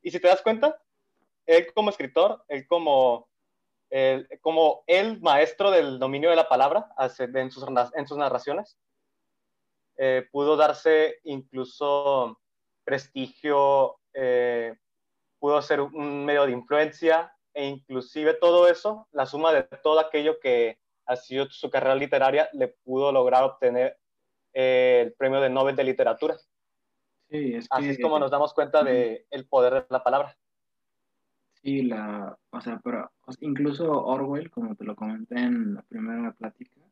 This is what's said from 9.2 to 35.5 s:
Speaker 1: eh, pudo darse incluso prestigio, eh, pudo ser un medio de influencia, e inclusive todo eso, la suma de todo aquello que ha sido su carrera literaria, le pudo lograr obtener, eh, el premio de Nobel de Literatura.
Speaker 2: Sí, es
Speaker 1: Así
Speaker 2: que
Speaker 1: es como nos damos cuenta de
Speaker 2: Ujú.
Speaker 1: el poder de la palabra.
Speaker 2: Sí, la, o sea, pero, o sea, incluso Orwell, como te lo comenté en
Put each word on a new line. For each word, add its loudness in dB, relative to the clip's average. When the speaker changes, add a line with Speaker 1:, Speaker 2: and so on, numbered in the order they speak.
Speaker 1:
eh, 0
pudo 2
darse 2
incluso -4
prestigio, 0
eh, -2
pudo 0
ser -2
un -8
medio 2
de -2
influencia, 0
e -6
inclusive -4
todo 6
eso, -2
la -2
suma 0
de 2
todo 0
aquello -2
que 0
ha -4
sido -6
su -10
carrera 0
literaria, 2
le -2
pudo -4
lograr 4
obtener, -2
eh, 4
el -12
premio 0
de 2
Nobel 0
de -2
Literatura. -2
Speaker 2:
Sí, -6
es -12
Speaker 1:
Así -2
Speaker 2:
que -4
Speaker 1:
es -6
como 0
nos -2
damos 0
cuenta 2
de 0
Speaker 2:
Ujú. -20
Speaker 1:
el -10
poder 4
de -2
la -2
palabra. -2
Speaker 2:
Sí, -4
la, -8
o -14
sea, -10
pero, -8
o -18
sea, -12
incluso -2
Orwell, -4
como -10
te -16
lo -10
comenté -10
en -2